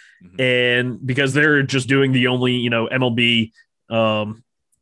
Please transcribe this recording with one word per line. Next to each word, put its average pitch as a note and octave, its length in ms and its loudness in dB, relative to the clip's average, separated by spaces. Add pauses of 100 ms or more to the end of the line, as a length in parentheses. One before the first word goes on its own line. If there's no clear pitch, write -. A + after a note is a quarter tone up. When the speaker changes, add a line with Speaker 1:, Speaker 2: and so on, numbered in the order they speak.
(240)
Speaker 1:
Mm-hmm. F2+ 180 -20
Speaker 2:
And B2 680 0
because C3 260 0
they're D3 300 2
just C3 240 -4
doing C3+ 240 2
the B2+ 160 2
only, B2+ 260 0
you B2 160 -2
know, A#2 180 0
M C3 140 -2
L B2+ 100 0
B, A#2 420 0 (360)
um, A2 540 -2 (380)